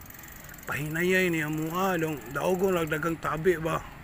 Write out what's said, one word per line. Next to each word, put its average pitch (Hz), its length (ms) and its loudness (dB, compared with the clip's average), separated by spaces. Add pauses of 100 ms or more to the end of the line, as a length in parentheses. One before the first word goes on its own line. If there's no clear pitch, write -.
(640)
Pahinayay 165 640 2
ni 160 140 2
amo, 156 340 0
ah, 190 160 2
long 160 240 0 (160)
daogon 180 400 4
lang 165 160 2
dagang 160 320 0
tabi 156 400 2
ba. 160 220 -2 (200)